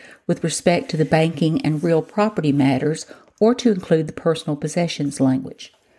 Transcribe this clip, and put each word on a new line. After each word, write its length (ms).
with 180
respect 460
to 80
the 60
banking 600
and 180
real 200
property 500
matters 540
or 140
to 160
include 360
the 60
personal 440
possessions 640
language. 520